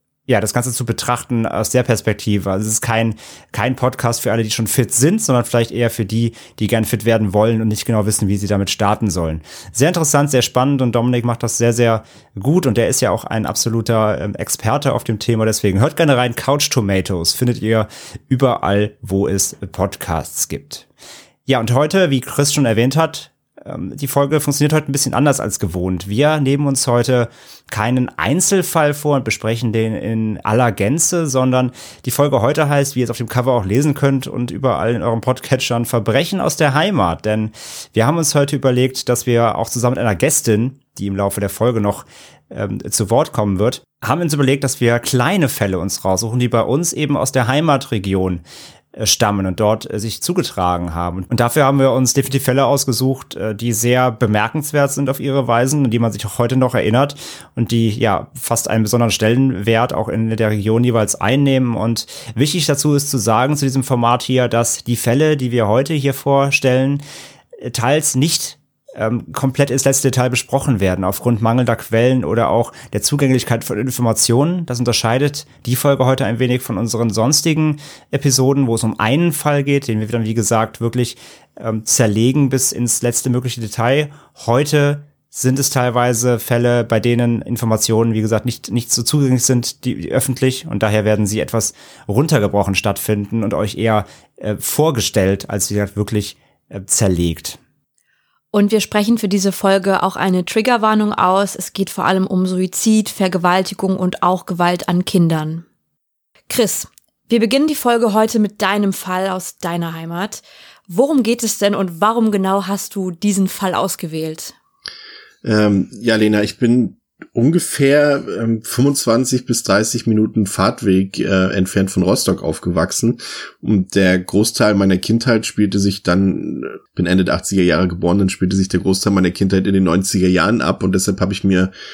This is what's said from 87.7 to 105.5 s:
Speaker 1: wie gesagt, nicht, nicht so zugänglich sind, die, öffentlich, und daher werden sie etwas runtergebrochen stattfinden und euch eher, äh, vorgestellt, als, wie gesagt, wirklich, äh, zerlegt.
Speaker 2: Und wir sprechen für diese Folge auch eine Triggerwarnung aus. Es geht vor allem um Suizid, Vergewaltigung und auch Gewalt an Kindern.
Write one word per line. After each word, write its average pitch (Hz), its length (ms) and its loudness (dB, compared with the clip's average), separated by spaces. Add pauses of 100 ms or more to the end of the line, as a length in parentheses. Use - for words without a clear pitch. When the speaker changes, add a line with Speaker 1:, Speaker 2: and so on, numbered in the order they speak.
Speaker 1:
wie 110 100 0
gesagt, 107 220 0
nicht, - 280 -6
nicht 117 180 -2
so 120 140 -2
zugänglich 127 400 2
sind, - 400 0
die, 123 260 -4
öffentlich, 127 560 0
und - 160 -2
daher 107 220 2
werden 107 220 2
sie 104 120 -2
etwas 107 360 -2 (340)
runtergebrochen 101 640 2
stattfinden 104 720 -2
und 101 100 -2
euch 98 220 -2
eher, 107 280 2 (300)
äh, 104 240 -6
vorgestellt, 107 920 0
als, - 220 -4
wie 104 40 -4
gesagt, 104 200 -2
wirklich, 104 440 -4 (300)
äh, 101 180 -12
zerlegt. 87 760 -2 (920)
Speaker 2:
Und 208 200 4
wir 214 80 2
sprechen 208 360 0
für 220 120 -2
diese 196 240 0
Folge 196 500 0
auch 190 140 -4
eine 185 280 0
Triggerwarnung 214 680 2
aus. 190 420 2
Es - 180 -10
geht 196 160 -4
vor - 160 -6
allem 190 220 2
um 185 200 0
Suizid, 185 640 0
Vergewaltigung 185 880 0
und 180 280 -2
auch 180 200 2
Gewalt 175 440 -2
an 175 160 0
Kindern. 160 640 0 (800)